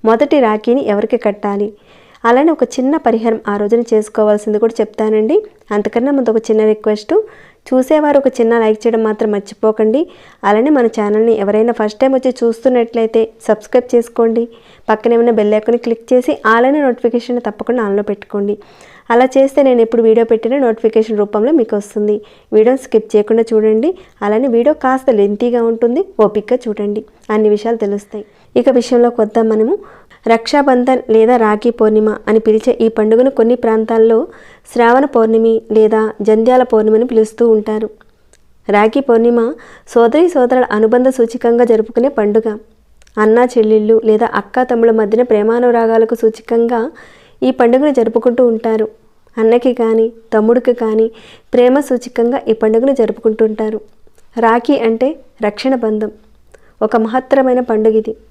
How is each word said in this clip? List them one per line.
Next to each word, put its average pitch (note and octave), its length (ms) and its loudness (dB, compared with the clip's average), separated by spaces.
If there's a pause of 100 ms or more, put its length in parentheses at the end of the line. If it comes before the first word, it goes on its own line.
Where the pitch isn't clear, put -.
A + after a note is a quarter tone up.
మొదటి C#4 360 2
రాఖీని A#3 460 0
ఎవరికి G#3+ 300 -2
కట్టాలి, G#3 560 -6 (520)
అలానే C4 280 2
ఒక D4+ 100 -2
చిన్న C4 340 -2
పరిహారం A3+ 520 -2
ఆ G3+ 80 -4
రోజున G#3 260 0 (120)
చేసుకోవాల్సింది G#3+ 640 -2
కూడా A3+ 220 -2
చెప్తానండి. G#3+ 640 -2 (280)
అంతకన్నా G#3+ 420 -2
ముందు B3+ 180 0
ఒక A3 60 -2
చిన్న A3 280 0
రిక్వెస్ట్, G#3+ 500 -2 (460)
చూసేవారు C#4+ 580 0
ఒక C4+ 80 0 (140)
చిన్న A#3 180 2
లైక్ A3 280 0
చేయడం A3+ 180 0
మాత్రం G#3+ 260 -2
మర్చిపోకండి. A3 800 -2 (340)
అలానే G#3+ 260 2
మన C4 160 2
ఛానల్ని A3 460 0
ఎవరైనా G#3+ 400 0
ఫస్ట్ G#3+ 280 -6
టైమ్ C4+ 140 2
వచ్చి C4 200 -2 (100)
చూస్తున్నట్లయితే A3+ 880 0 (180)
సబ్స్క్రైబ్ A#3+ 460 -2
చేసుకోండి. A#3 540 0 (420)
పక్కనే A3+ 260 0
ఉన్న A#3 140 2
బెల్ G#3+ 240 0
ఐకాన్ని A3+ 240 0
క్లిక్ A#3 340 -4
చేసి B3+ 200 0
all A3+ 340 2
అనే D4 140 0
నోటిఫికేషన్ A#3+ 600 -2
తప్పకుండా A#3 420 -6
ఆన్లో G3+ 200 -2
పెట్టుకోండి. G3+ 560 -6 (520)
అలా A#3+ 140 4
చేస్తే C4+ 380 2
నేను B3+ 180 2
ఎప్పుడు A3+ 220 0
వీడియో A3+ 220 4
పెట్టినా A3+ 340 -2
నోటిఫికేషన్ A3 600 -2
రూపంలో G#3 340 -2
మీకు A3+ 240 0
వస్తుంది. G#3 440 -4 (320)
వీడియోని A3 260 4
స్కిప్ A3 380 -2
చేయకుండా A3 260 2 (120)
చూడండి. A3 440 0 (240)
అలానే A3 260 -2
వీడియో A#3+ 260 2
కాస్త C4 360 -2
లెంతీగా A3+ 520 0
ఉంటుంది, A#3 420 -2 (160)
ఓపికగా G#3 380 0 (100)
చూడండి, G#3 360 -6 (260)
అన్ని G#3+ 180 0
విషయాలు G#3 280 -2
తెలుస్తాయి. G3+ 480 -8 (320)
ఇక A#3+ 120 2
విషయంలోకి A#3+ 520 2
వద్దాం A3 280 0
మనము. A3 300 0 (500)
రక్షాబంధన్ B3 840 0
లేదా A3 260 4
రాఖీ G#3+ 340 0
పౌర్ణిమ G#3+ 460 0 (120)
అని G#3+ 100 2
పిలిచే A3 420 0
ఈ A3+ 80 2
పండుగను A3+ 420 2
కొన్ని A#3+ 240 0
ప్రాంతాల్లో A3+ 720 0 (460)
శ్రావణ A#3+ 320 2
పౌర్ణమి A3+ 580 0 (100)
లేదా A3 400 2 (100)
జంధ్యాల A3+ 400 2
పౌర్ణమి A3 340 2
అని A3+ 100 0
పిలుస్తూ A3+ 440 0
ఉంటారు. G#3+ 400 -2 (800)
రాఖీ G#3+ 320 2
పౌర్ణిమ A#3 520 0 (360)
సోదరీ B3 400 2
సోదరుల B3+ 360 0
అనుబంధ A3 440 0
సూచికంగా A#3+ 560 0
జరుపుకునే A3+ 440 0
పండుగ. G#3+ 500 -2 (600)
అన్నా A3 260 4
చెల్లెళ్ళు A3 600 2
లేదా A3 300 2
అక్కా G3+ 280 -4
తమ్ముళ్ళ A#3 300 0
మధ్యన A3 300 0
ప్రేమానురాగాలకు A3+ 920 0
సూచికంగా A#3 760 -2 (520)
ఈ C4 80 2
పండుగను B3+ 400 2
జరుపుకుంటూ A#3+ 560 0
ఉంటారు. A3 420 -2 (500)
అన్నకి A#3+ 360 2
కానీ A3+ 380 0 (220)
తమ్ముడికి A#3+ 380 2
కానీ A3+ 380 -2 (440)
ప్రేమ B3 260 4
సూచికంగా B3 680 -4
ఈ A3+ 40 0
పండుగను A3+ 400 0
జరుపుకుంటుంటారు. A3 880 -2 (580)
రాఖీ A#3 400 0
అంటే A#3 420 -2 (220)
రక్షణ G#3 320 -4
బంధం, A3 360 -4 (720)
ఒక A3+ 140 -2
మహత్తరమైన B3+ 640 0
పండుగ A3 320 -2
ఇది. A3 240 -4 (140)